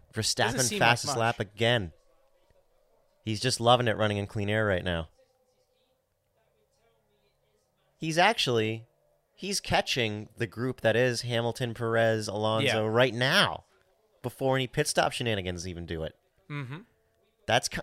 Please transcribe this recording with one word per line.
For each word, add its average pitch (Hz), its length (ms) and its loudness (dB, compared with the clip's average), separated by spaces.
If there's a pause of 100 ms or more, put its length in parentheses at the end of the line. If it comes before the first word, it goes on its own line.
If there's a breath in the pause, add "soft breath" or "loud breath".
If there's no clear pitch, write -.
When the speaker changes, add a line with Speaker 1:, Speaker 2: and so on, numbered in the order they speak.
(120)
Speaker 1:
Doesn't - 20 -16
Speaker 2:
Verstappen 113 460 0
Speaker 1:
seem 127 180 0
like 123 100 4
Speaker 2:
fastest 120 260 0
Speaker 1:
much. 120 60 0
Speaker 2:
lap 113 200 0
again. 110 520 -2 (1300)
He's 110 160 -4
just 127 200 -2
loving 120 280 6
it 101 80 0
running 104 220 0
in 101 80 -4
clean 104 240 -6
air 107 160 0
right 92 180 0
now. 85 240 -4 (3000)
He's 160 220 -2
actually 113 680 2 (540)
he's 190 180 -4
catching 110 760 -2
the 117 100 -4
group 120 360 -6
that 110 140 4
is 120 260 2
Hamilton, 117 500 -2
Perez, 113 560 0
Alonso 110 560 0
Speaker 1:
Yeah. 110 60 -2
Speaker 2:
right 117 240 4
now 131 500 0 (560)
before 131 340 -2
any 131 120 0
pit 151 200 -2
stop 160 260 0
shenanigans 92 540 -4
even 87 200 -10
do 82 160 -6
it. 78 100 -8 (380)
Speaker 1:
Mm-hmm. 143 300 -12 (680)
Speaker 2:
That's 117 220 2
ki-, - 140 -10